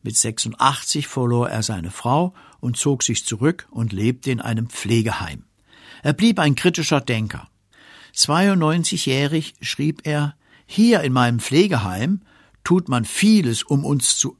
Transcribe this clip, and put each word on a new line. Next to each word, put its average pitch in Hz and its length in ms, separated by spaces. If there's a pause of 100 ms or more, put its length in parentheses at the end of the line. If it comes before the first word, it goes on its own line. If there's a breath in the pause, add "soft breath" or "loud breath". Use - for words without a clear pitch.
Mit 110 120
sechsundachtzig 131 920
verlor 120 420
er 110 140
seine 95 260
Frau 156 460 (240 loud breath)
und 123 180
zog 139 240
sich - 240
zurück 131 460
und 113 220
lebte 117 360
in 123 100
einem 113 300
Pflegeheim. 107 760 (580 loud breath)
Er 147 100
blieb 214 240
ein 147 160
kritischer 156 480
Denker. 110 480 (640 loud breath)
Zweiundneunzigjährig 160 1500
schrieb 147 440
er: 147 320 (320 soft breath)
„Hier 220 340
in 131 120
meinem 120 260
Pflegeheim 135 840 (420 soft breath)
tut 175 260
man 123 160
vieles, 190 580
um 143 200
uns 143 360
zu - 200